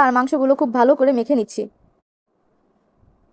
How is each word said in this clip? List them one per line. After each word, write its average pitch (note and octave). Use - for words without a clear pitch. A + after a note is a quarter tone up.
আর B3+
মাংসগুলো C4
খুব D4
ভালো B3
করে C4+
মেখে A#3+
নিচ্ছি, G#3+